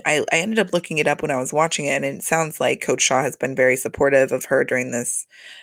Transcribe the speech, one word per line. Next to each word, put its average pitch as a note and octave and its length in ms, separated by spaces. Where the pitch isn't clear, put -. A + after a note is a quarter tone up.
I, D3+ 260
I D#3+ 60
ended A3 220
up F#3 140
looking E3+ 260
it D3 80
up D3 140
when D3+ 100
I C3+ 60
was C3 140
watching D#3 340
it, C#3 100
and C#3 100
it C#3 180
sounds D#3+ 360
like C3 220
Coach B2+ 200
Shaw C3 220
has C3 120
been C3+ 200
very B2+ 200
supportive C3+ 560
of C3 140
her C#3 180
during B2+ 280
this, A#2+ 340